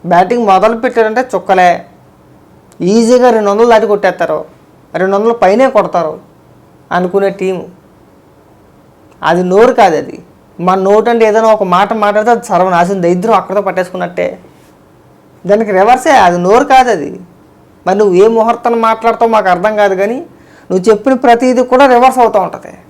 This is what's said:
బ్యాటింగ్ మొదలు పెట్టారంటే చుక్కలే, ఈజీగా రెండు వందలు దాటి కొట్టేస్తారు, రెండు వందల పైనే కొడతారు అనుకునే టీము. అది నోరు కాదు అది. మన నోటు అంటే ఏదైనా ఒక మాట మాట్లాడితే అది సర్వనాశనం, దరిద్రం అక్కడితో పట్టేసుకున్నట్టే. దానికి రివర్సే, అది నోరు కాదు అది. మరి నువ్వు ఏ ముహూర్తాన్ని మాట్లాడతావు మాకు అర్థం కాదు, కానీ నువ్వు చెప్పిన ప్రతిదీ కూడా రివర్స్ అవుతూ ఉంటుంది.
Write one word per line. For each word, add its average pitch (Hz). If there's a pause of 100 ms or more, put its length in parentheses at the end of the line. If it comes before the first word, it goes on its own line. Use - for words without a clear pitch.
బ్యాటింగ్ 190
మొదలు 202
పెట్టారంటే 233
చుక్కలే, 180 (920)
ఈజీగా 233
రెండు 214
వందలు 226
దాటి 220
కొట్టేస్తారు, 175 (500)
రెండు 190
వందల 226
పైనే 233
కొడతారు 170 (720)
అనుకునే 185
టీము. 185 (1500)
అది 170
నోరు 208
కాదు 196
అది. - (380)
మన 185
నోటు 208
అంటే 226
ఏదైనా 220
ఒక 208
మాట 190
మాట్లాడితే 214
అది 233
సర్వనాశనం, 180
దరిద్రం 180
అక్కడితో 190
పట్టేసుకున్నట్టే. 180 (1080)
దానికి 208
రివర్సే, 240
అది 185
నోరు 208
కాదు 262
అది. 151 (680)
మరి 196
నువ్వు 202
ఏ 196
ముహూర్తాన్ని 226
మాట్లాడతావు 226
మాకు 208
అర్థం 190
కాదు, 202
కానీ 214 (520)
నువ్వు 185
చెప్పిన 214
ప్రతిదీ 254
కూడా 254
రివర్స్ 254
అవుతూ 220
ఉంటుంది. - (180)